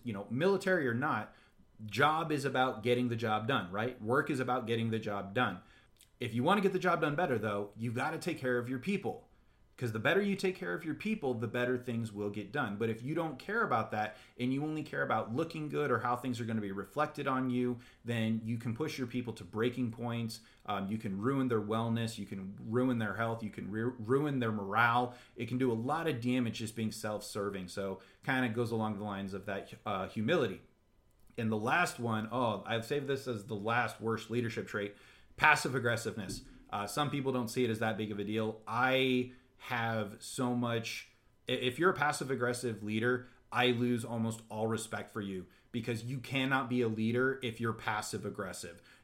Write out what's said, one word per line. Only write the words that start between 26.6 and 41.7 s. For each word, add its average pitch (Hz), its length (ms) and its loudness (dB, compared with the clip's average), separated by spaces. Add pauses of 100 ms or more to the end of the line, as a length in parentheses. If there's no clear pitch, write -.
just 110 160 -6
being 110 160 -2
self-serving. 101 760 -4
So 98 320 -4 (260)
kinda 127 260 2
goes 113 200 0
along 110 280 0
the 104 60 -6
lines 98 300 -4
of 95 120 -8
that, 98 280 -6 (100)
uh, 95 220 -2
humility. 113 540 0 (760)
And 110 140 0
the 110 80 2
last 147 400 2
one, 110 320 0
oh, 113 340 0
I've 113 200 -2
saved 143 240 -2
this 135 180 -2
as 104 200 -4
the 110 100 -6
last 110 440 0
worst 110 300 -2
leadership 113 380 -2
trait, 101 260 -4 (420)
passive 147 380 6
aggressiveness. 113 680 -2 (280)
Uh, 101 160 -2
some 147 240 -2
people 135 220 0
don't 120 180 0
see 127 140 2
it 113 60 2
as 110 100 0
that 110 180 0
big 107 140 -2
of 101 80 -6
a 101 40 0
deal. 110 440 -2
I 127 640 4 (260)
have 113 600 -2
so 123 360 -2
much, 117 540 -2 (400)
i-, 123 40 0
if 123 260 0